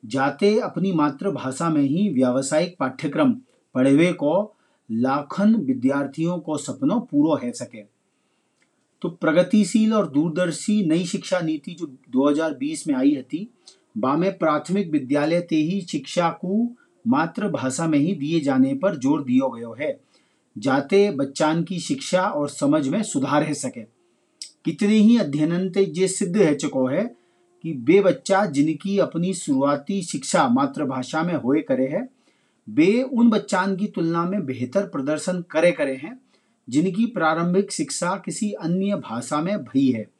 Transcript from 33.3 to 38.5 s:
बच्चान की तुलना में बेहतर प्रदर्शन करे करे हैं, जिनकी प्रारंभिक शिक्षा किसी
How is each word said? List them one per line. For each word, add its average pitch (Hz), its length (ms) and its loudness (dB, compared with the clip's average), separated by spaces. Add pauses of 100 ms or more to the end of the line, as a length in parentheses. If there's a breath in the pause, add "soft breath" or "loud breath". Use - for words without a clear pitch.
बच्चान 196 460 -2
की 202 100 -4
तुलना 170 380 -2
में 180 220 -4
बेहतर 123 360 -4
प्रदर्शन 180 680 -4
करे - 220 2
करे 139 220 -2
हैं, 226 260 -14 (480)
जिनकी 190 380 2
प्रारंभिक 175 680 0
शिक्षा 180 520 -4
किसी 202 280 -4